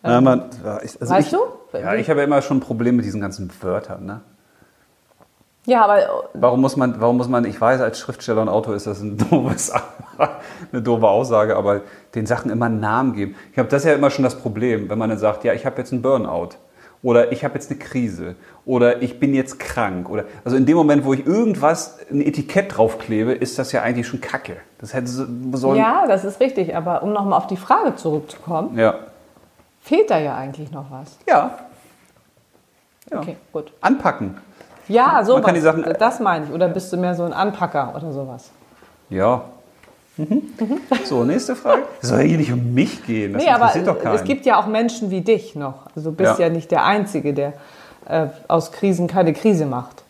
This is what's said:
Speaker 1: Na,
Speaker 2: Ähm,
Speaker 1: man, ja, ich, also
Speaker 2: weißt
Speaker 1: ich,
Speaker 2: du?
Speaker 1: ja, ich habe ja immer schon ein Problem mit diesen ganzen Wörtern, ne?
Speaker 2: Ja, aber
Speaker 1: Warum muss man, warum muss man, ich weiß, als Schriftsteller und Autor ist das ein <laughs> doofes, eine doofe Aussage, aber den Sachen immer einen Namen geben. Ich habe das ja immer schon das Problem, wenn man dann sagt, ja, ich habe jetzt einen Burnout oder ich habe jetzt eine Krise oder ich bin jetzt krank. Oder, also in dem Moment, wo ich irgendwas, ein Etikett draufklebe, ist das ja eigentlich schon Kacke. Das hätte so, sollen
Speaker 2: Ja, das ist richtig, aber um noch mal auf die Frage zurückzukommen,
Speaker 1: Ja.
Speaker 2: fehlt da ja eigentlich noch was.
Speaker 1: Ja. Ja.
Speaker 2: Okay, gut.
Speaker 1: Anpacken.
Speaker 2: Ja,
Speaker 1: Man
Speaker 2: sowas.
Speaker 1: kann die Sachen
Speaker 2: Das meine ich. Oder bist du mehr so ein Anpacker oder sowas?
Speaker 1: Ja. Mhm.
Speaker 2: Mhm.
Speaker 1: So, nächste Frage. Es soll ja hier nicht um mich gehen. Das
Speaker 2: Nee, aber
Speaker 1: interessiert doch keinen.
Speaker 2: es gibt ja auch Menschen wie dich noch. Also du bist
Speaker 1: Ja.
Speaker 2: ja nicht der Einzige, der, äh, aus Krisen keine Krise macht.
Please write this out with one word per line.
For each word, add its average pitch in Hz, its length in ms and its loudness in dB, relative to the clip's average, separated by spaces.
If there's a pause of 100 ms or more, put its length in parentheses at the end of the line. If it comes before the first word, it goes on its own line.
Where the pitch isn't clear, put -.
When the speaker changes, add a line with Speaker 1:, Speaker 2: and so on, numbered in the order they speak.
Speaker 1:
Na, 120 160 4
Speaker 2:
Ähm, 131 60 6
Speaker 1:
man, 127 200 4 (180)
ja, 107 200 -6
ich, - 180 -14
also 127 140 -2
Speaker 2:
weißt 294 180 4
Speaker 1:
ich, 349 60 2 (340)
Speaker 2:
du? - 60 -6
Speaker 1:
ja, - 160 -2
ich - 160 -2
habe 143 100 2
ja 143 60 2
immer 143 160 2
schon 135 160 0
ein - 20 2
Problem 120 360 0
mit 107 100 0
diesen 101 160 -6
ganzen 95 280 -8 (120)
Wörtern, 92 420 -6
ne? 101 160 -12 (1500)
Speaker 2:
Ja, 240 180 6
aber 202 140 6 (360)
Speaker 1:
Warum 127 280 4
muss 135 140 2
man, 123 240 0
warum 120 180 4
muss 123 100 -2
man, 120 160 2
ich 101 160 -6
weiß, 127 220 4
als 113 160 -2
Schriftsteller 123 440 -4
und 110 60 0
Autor 107 260 0
ist 101 120 -6
das 101 140 -6
ein 101 180 -8
<laughs> 107 120 -2
doofes, - 420 0 (1000)
eine 123 100 -4
doofe 113 240 2
Aussage, 117 500 4
aber 101 260 0 (320)
den 110 120 -4
Sachen 120 240 -2
immer 117 160 -2
einen 110 140 -2
Namen 113 340 0
geben. 98 200 -6 (180)
Ich - 60 -4
habe 127 100 0
das 139 160 0
ja 160 100 4
immer 139 160 2
schon 135 140 -2
das 123 120 0
Problem, 107 540 -2
wenn 104 80 -4
man 110 120 -2
dann 107 80 -4
sagt, 104 260 0
ja, 117 100 2
ich - 120 -8
habe 131 120 -6
jetzt 123 140 -8
einen 127 100 -4
Burnout 92 480 0 (520)
oder 120 280 4
ich 131 140 -6
habe 135 100 -4
jetzt - 160 -10
eine - 80 -8
Krise 92 580 -6 (280)
oder 123 380 4
ich 120 180 -6
bin 139 140 2
jetzt 131 260 -2
krank. 95 480 -4
Oder, 104 160 -4 (220)
also 123 100 0
in 131 80 6
dem 151 140 6
Moment, 147 260 4
wo 135 80 2
ich 135 140 0
irgendwas, 190 720 0 (120)
ein 143 120 0
Etikett 151 540 -2
draufklebe, 113 560 0
ist - 260 -4
das 131 140 -6
ja 117 100 0
eigentlich 120 240 -2
schon - 160 -8
Kacke. - 340 -8 (220)
Das - 160 -16
hätte 123 140 -4
so, 127 180 -6 (260)
sollen 135 260 2
Speaker 2:
Ja, 277 300 2
das 190 160 2
ist 196 160 -6
richtig, 254 340 0
aber 170 280 -2
um 208 100 -2
noch 202 140 -2
mal 190 100 2
auf 180 100 0
die 185 120 -8
Frage 320 380 2
zurückzukommen, 156 840 -6
Speaker 1:
Ja. 110 160 4 (880)
Speaker 2:
fehlt 415 280 2
da 175 80 4
ja 143 180 -2
eigentlich 139 360 -10
noch 143 180 -14
was. 135 280 -18 (100)
Speaker 1:
Ja. 262 300 2 (1500)
Ja. 277 100 -8
Speaker 2:
Okay, 160 160 -10 (160)
gut. 151 280 -10
Speaker 1:
Anpacken. 180 560 0 (520)
Speaker 2:
Ja, 247 260 4
Speaker 1:
Man 233 100 4
Speaker 2:
sowas. 240 200 4
Speaker 1:
kann 185 100 4
die 170 60 2
Sachen 156 240 2 (140)
Speaker 2:
Das 240 220 2
meine 170 260 -2
ich. 147 60 -10
Oder 170 160 2
bist 180 240 -4
du 175 40 -4
mehr 180 180 0
so 170 100 -2
ein 170 80 -4
Anpacker 180 640 -2
oder 156 160 -10
sowas? 131 380 -12 (580)
Speaker 1:
Ja. 104 340 2 (760)
Mhm. 156 100 -6 (320)
Speaker 2:
Mhm. 233 220 -4 (240)
Speaker 1:
So, 120 200 0
nächste 135 320 -2
Frage. - 260 2 (200)
Es 123 60 -6
soll 123 120 2
ja 135 40 4
hier 160 140 4
nicht 131 140 0
um 120 220 -2
mich - 320 0
gehen. 107 260 -2
Das 254 100 -2
Speaker 2:
Nee, 320 80 4
aber 240 160 4
Speaker 1:
interessiert 175 220 2
doch 170 140 0
keinen. - 140 0
Speaker 2:
es 185 80 0
gibt 269 220 -2
ja 214 140 4
auch 180 60 -2
Menschen 220 440 -2
wie 185 100 -2
dich 208 340 0
noch. 139 400 -10
Also 160 160 -6
du 156 60 -10
bist 185 220 4
Speaker 1:
Ja. 175 80 2
Speaker 2:
ja 165 60 0
nicht 165 180 -4
der 165 140 2
Einzige, 175 480 0
der, 143 200 -2 (560)
äh, 160 180 0 (220)
aus 160 240 0
Krisen 180 340 0
keine 165 260 2
Krise 165 340 2
macht. 123 440 -8